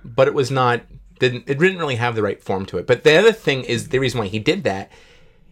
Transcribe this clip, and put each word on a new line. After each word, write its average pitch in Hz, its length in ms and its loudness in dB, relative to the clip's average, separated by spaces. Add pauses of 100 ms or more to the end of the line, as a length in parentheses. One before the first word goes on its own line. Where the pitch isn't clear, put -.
but 131 240 2
it 143 60 -2
was 131 180 0
not, 123 300 0 (380)
didn't, 123 280 -2
it 135 120 -4
didn't 185 180 2
really 147 180 -4
have 117 200 -2
the 107 80 -2
right 101 200 -4
form 95 220 -4
to 92 120 -8
it. 85 100 -6
But 123 180 2
the 156 100 6
other 214 160 6
thing 139 320 -2
is, 113 260 -4
the 127 100 0
reason 127 200 -2
why 104 80 -4
he 107 120 -4
did 160 260 0
that 98 260 -4 (600)